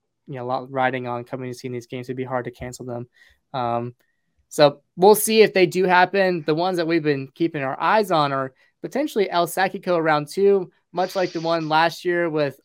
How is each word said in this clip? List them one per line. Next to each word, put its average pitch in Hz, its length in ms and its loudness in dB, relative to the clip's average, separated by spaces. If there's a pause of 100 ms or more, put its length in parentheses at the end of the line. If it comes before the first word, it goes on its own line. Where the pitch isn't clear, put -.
(260)
you 139 100 -12
know, 123 80 -10
a - 20 -8
lot 127 240 -6
riding 127 360 -2
on 120 180 -8
coming 127 240 -10
and 123 80 -10
seeing 127 160 -12
these 120 140 -10
games. 127 200 -12
It'd 131 100 -8
be 127 80 -6
hard 123 220 -6
to 120 40 -10
cancel 127 360 -14
them. 120 220 -10 (440)
Um, 120 420 -4 (540)
so 147 320 4 (160)
we'll 196 180 8
see 220 280 4
if 196 100 4
they 185 140 4
do 180 180 0
happen. 180 600 2
The 156 100 0
ones 175 240 0
that 165 80 0
we've 165 160 0
been 139 320 -2
keeping 165 280 -2
our 135 180 -4
eyes 190 300 2
on 147 220 2
are 135 200 -4 (300)
potentially 226 480 -2
El 175 160 0
Sacico 185 560 -2
round 151 260 0
two, 196 420 2 (220)
much 185 220 -4
like 185 180 -2
the 170 80 -6
one 165 280 -2
last 160 360 0
year 175 260 0
with 147 340 -2